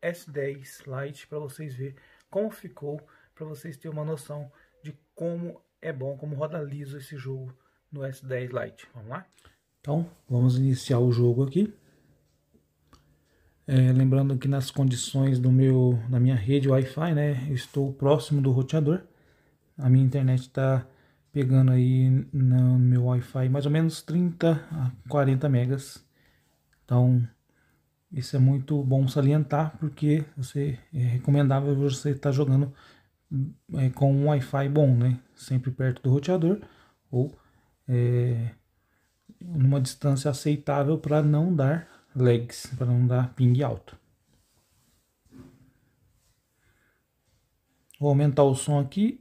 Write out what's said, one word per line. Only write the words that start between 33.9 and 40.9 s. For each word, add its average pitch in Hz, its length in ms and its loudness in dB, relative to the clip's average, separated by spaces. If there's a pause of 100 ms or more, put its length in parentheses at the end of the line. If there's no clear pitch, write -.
com 139 200 2
um 139 180 2
Wi-Fi 139 400 -2
bom, 143 260 4
né? 123 240 2 (160)
Sempre 131 340 -6
perto 131 320 -4
do 131 80 0
roteador 170 520 0 (500)
ou, 127 260 -2 (500)
é, 120 640 0 (880)
numa 143 400 0
distância 139 520 -2
aceitável 147 640 -2